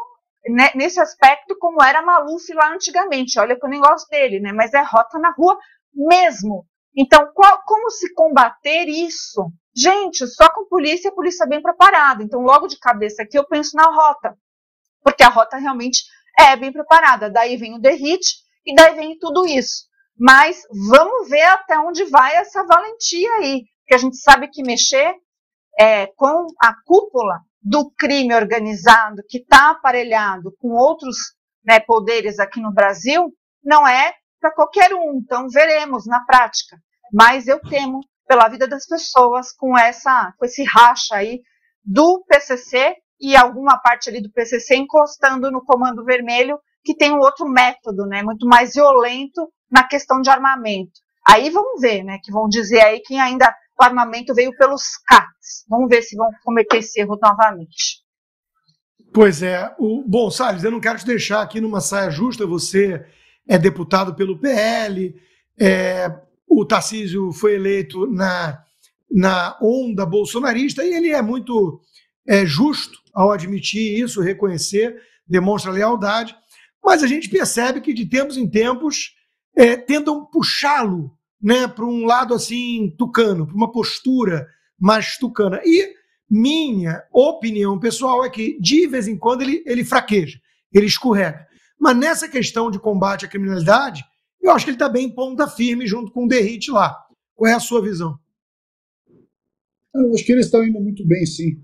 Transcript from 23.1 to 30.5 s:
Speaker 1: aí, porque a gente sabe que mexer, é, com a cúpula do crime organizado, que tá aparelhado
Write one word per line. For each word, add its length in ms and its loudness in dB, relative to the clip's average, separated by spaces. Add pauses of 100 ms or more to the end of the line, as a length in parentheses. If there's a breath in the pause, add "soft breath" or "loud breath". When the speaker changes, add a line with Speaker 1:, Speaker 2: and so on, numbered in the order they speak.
Speaker 1:
aí, 260 -4 (160)
porque 160 0
a 20 6
gente 200 -4
sabe 300 4
que 140 -14
mexer, 540 -2 (640)
é, 260 4 (100)
com 300 0 (160)
a 140 4 (100)
cúpula 540 0 (200)
do 380 -2
crime 380 0
organizado, 920 2
que 160 -12
tá 280 6
aparelhado 880 -2